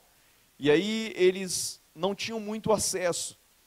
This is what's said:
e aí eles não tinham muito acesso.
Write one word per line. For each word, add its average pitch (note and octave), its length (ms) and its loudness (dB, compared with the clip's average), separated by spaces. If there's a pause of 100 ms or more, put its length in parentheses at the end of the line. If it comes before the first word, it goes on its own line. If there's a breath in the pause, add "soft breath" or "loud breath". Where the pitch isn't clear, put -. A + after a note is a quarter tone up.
(600 soft breath)
e C#3 100 2
aí G#3+ 460 2
eles F#3 640 0 (160)
não F#3 180 -2
tinham A3+ 240 -8
muito G#3+ 340 -4
acesso. - 640 0 (300 soft breath)